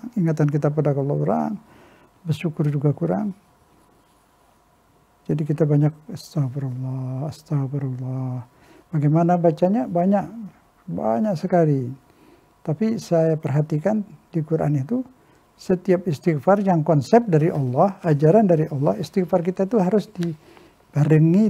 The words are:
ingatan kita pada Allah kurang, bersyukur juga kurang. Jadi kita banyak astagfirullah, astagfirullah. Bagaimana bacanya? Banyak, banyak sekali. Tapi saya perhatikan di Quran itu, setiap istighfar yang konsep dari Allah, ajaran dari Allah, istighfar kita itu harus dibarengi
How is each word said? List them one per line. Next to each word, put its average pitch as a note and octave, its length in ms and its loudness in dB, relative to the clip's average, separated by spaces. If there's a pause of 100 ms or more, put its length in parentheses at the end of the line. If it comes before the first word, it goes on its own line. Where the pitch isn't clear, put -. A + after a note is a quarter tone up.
(200)
ingatan D#3+ 320 2
kita D3 160 0
pada D3 240 0
Allah C#3 240 -2
kurang, D#3 360 -2 (680)
bersyukur D#3 500 -4
juga C#3+ 240 0
kurang. F#3 400 -4 (1900)
Jadi D#3 240 -4
kita D#3 160 0
banyak D3 480 0
astagfirullah, C3 1160 -6
astagfirullah. C3 1120 -6 (480)
Bagaimana E3 480 2
bacanya? F#3 480 0
Banyak, F#3+ 380 0 (680)
banyak G#3+ 480 -2
sekali. D3+ 480 2 (720)
Tapi A3 400 -4
saya D#3+ 400 0
perhatikan D#3 640 -2 (240)
di D#3+ 160 -4
Quran D#3 320 0
itu, F#3 240 -2 (560)
setiap F#3 480 0
istighfar F3 560 0
yang F3+ 240 2
konsep F3 400 2
dari D#3+ 240 2
Allah, D3 560 0
ajaran D#3+ 400 4
dari D#3+ 240 2
Allah, D#3 320 -2
istighfar F3+ 400 -2
kita F#3 240 -2
itu G#3 160 0
harus F#3 320 0
dibarengi D#3+ 1400 0